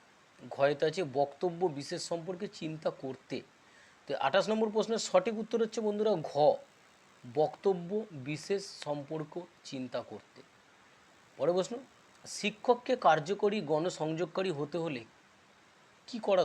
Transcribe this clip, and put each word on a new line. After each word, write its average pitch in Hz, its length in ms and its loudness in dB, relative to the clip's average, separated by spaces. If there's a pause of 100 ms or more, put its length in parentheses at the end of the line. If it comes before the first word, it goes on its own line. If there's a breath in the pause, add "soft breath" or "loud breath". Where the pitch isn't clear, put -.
(400)
ঘয়েতে 143 500 2
আছে 165 120 -4 (160)
বক্তব্য 170 440 0 (160)
বিশেষ 143 240 -6 (100)
সম্পর্কে 175 340 -6 (140)
চিন্তা 156 300 -4 (120)
করতে। 131 360 -8 (680 soft breath)
তো - 40 -6 (140)
আঠাশ 170 260 4
নম্বর 220 220 2
প্রশ্নের 214 360 0
সঠিক 190 320 4
উত্তর 220 220 0
হচ্ছে 226 240 -4
বন্ধুরা 208 260 2 (160)
ঘ, - 40 -12 (880)
বক্তব্য 170 680 0 (400)
বিশেষ 190 320 -4 (240)
সম্পর্ক 151 480 -6 (360)
চিন্তা 127 320 -6
করতে। - 380 -16 (960)
পরের 165 200 2
প্রশ্ন, 185 160 0 (520)
শিক্ষককে - 680 0 (120)
কার্যকরী 190 520 4 (140)
গণসংযোগকারী 160 880 0
হতে 147 180 -4
হলে 160 240 -4 (1080)
কী 247 100 -8 (100)
করা 185 160 6